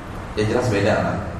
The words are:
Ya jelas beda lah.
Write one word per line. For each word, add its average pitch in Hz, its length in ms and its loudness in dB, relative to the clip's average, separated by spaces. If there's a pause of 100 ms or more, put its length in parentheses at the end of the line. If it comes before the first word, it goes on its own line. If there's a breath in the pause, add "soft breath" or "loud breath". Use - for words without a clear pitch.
(380)
Ya 107 80 2
jelas 113 240 2
beda 101 260 4
lah. - 220 0 (220)